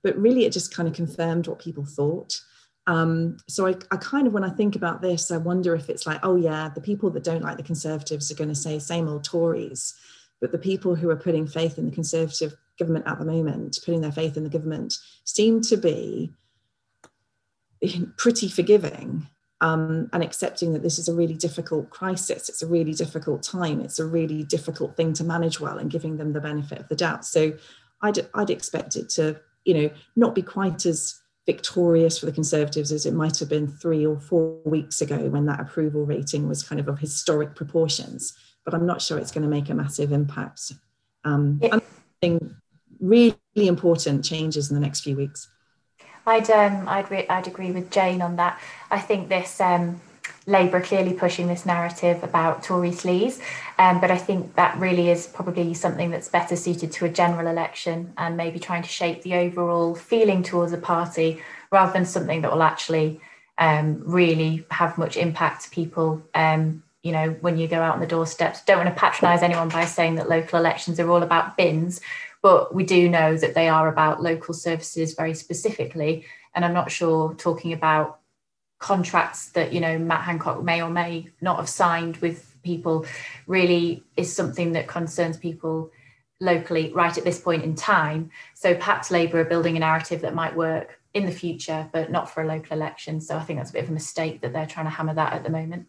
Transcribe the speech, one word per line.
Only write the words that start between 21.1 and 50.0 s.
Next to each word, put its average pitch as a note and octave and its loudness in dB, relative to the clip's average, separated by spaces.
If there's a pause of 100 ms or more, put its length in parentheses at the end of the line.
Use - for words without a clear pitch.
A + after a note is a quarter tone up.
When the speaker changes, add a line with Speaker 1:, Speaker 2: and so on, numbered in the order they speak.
Speaker 1:
really E3 2
difficult D#3 -4
crisis. - -6
It's - -10
a - -8
really E3 0
difficult D3+ -4
time. F3 -4
It's - -8
a D#3+ -2
really D#3+ -2
difficult D3 -6
thing D#3+ 0
to D#3 -4
manage E3 -2
well, D3+ -6
and D3+ -6
giving D#3 -6
them D3+ -4
the D3 -4
benefit D3+ -6
of C#3 -18
the D#3 -4
doubt. D#3+ -2
So D#3 2 (480)
I'd, G#3 0
I'd G#3 -2
expect - -6
it - -8
to, D#3 0 (260)
you F3+ 6
know, D3+ 2 (260)
not A#3 4
be F#3 0
quite F#3 -4
as - -2 (240)
victorious E3 2
for - -6
the D#3+ -4
Conservatives D3+ 0
as D3+ -4
it D3 0
might D#3+ 0
have D3+ -6
been D3+ 0
three D3+ 0
or D3+ 0
four D#3+ 0
weeks D3+ -2
ago D3 -2
when C#3+ 2
that D3 -2
approval D3 -2
rating D3 -2
was D3 -4
kind D3 -6
of, C#3+ -4
of C#3+ -4
historic D3 -2
proportions. - -2 (320)
But - -4
I'm E3+ 2
not - -2
sure D3+ -4
it's - -8
gonna D3+ -2
make D3 0
a - -2
massive D3 -2
impact. - -4 (520)
Um, D3 2
Speaker 2:
Yeah. - 4
Speaker 1:
and - 4 (400)
something E3+ 0 (460)
really A3+ 8 (220)
important E3 4
changes D#3 -2
in C#3+ 0
the C#3+ 2
next C#3+ -2
few C#3 -2
weeks. C#3 -6 (800)
Speaker 2:
I'd, A3 4
um, G3+ 6
I'd G3 -2
re-, F#3+ -2
I'd F#3 -2
agree F#3 -6
with F3+ -6
Jane F#3 2
on F3 -2
that. F3 0 (320)
I G3+ 0
think F#3+ -2
this, F#3 -2
um, F3 2 (460)